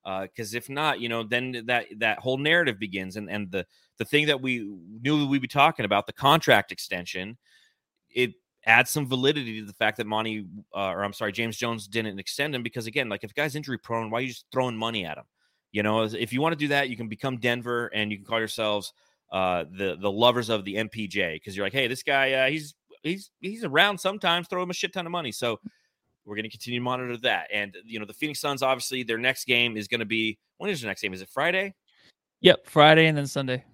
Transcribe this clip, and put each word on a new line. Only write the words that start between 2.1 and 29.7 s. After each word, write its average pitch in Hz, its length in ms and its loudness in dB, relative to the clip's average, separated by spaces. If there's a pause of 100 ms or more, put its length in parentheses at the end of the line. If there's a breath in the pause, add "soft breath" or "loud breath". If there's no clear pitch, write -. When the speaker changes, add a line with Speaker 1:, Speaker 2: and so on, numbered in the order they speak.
Speaker 1:
whole 131 180 -2
narrative 147 420 2
begins. 95 380 -6
And, 104 120 -8
and 98 220 -6
the, 95 160 -4 (300)
the 113 80 -2
thing 147 220 2
that 143 120 2
we 127 200 -2 (420)
knew 147 260 4
we'd 135 140 2
be 127 80 -6
talking 143 340 4
about, 101 240 2
the - 60 -12
contract 139 580 6
extension, 92 680 -8 (720)
it 123 220 0 (340)
adds 120 260 6
some 151 160 -2
validity 127 520 0
to 107 60 -12
the 101 80 -16
fact 107 240 0
that 110 100 -4
Monty, 110 380 -2 (280)
uh, 98 180 -2
or 92 120 -2
I'm 101 80 -2
sorry, 104 220 -4
James 113 240 -4
Jones 117 300 -4
didn't 107 320 -4
extend 143 360 -4
him 123 80 -6
because, 113 240 -8
again, 120 220 -4
like, 101 160 -6
if 101 60 -12
a - 20 -20
guy's 147 240 -2
injury 135 200 -6
prone, 113 320 -6
why 113 100 -2
are - 20 -2
you 131 80 -4
just - 240 -16
throwing 127 240 0
money 110 280 -4
at 76 120 -8
him? - 80 -18 (460)
You 104 120 0
know, 107 200 4
if 110 300 -4
you 127 80 0
wanna 165 140 2
do 147 140 -2
that, 143 200 2
you 117 80 -6
can 117 120 -8
become 127 280 -4
Denver 120 560 0
and 107 180 0
you 104 60 -4
can 101 80 -16
call 113 140 0
yourselves, 107 540 -2 (380)
uh, 90 380 2
the, 92 300 -2
the 101 120 0
lovers 117 380 6
of 107 160 0
the 98 120 -4
M 110 120 -2
P 110 180 -6
J, 87 320 -2
'cause 95 160 -12
you're 98 100 -2
like, 95 80 -2
"Hey, 131 140 2
this 123 140 -4
guy, 135 320 2
uh, 131 160 4
he's, 151 240 -6 (300)
he's, 196 260 -6 (100)
he's 220 240 -10
around 175 360 4
sometimes, 180 480 0
throw 180 160 -2
him 180 80 -4
a - 20 -4
shit 180 200 -4
ton 180 120 -6
of 165 60 -8
money." 156 200 -4
So 113 280 -2 (680 loud breath)
we're 104 100 -10
gonna 110 140 -4
continue 120 300 -6
to 120 40 -4
monitor 123 340 -2
that. 110 360 0
And, 101 320 -4
you 113 140 -8
know, 107 60 -6
the 104 100 -16
Phoenix 151 240 -4
Suns, 139 240 -2
obviously, 131 400 0
their 113 160 -2
next 131 260 0
game 120 320 2